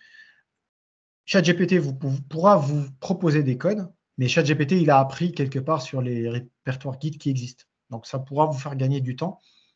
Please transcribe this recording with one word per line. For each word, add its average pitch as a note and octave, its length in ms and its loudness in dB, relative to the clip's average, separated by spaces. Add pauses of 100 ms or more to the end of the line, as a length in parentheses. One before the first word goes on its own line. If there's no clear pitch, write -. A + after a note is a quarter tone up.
(1300)
Chat F#3+ 180 4
G E3+ 100 4
P F3 140 0
T F#3 100 4
vous C#3+ 160 -2
pou-, C3+ 260 -4 (100)
pourra F3+ 280 4
vous C#3+ 280 0 (140)
proposer D#3+ 440 0
des B2+ 160 -2
codes, F#3+ 320 -4 (260)
mais B2+ 100 2
Chat D#3 160 2
G D3 120 2
P D3+ 100 0
T, F3+ 160 2
il D3+ 80 4
a C#3 80 8
appris C3+ 360 0
quelque C3+ 260 -2
part D#3 240 -2
sur C3 180 -6
les A#2+ 280 -2
répertoires C3 680 -8
Git D3+ 200 -6
qui C#3+ 100 -2
existent. B2 360 -4 (260)
Donc, A#2 160 -12
ça C#3 100 -6
pourra C#3+ 300 0
vous D3 100 -4
faire C#3+ 180 -8
gagner C3+ 260 0
du B2 140 -4
temps, E3+ 240 -6 (360)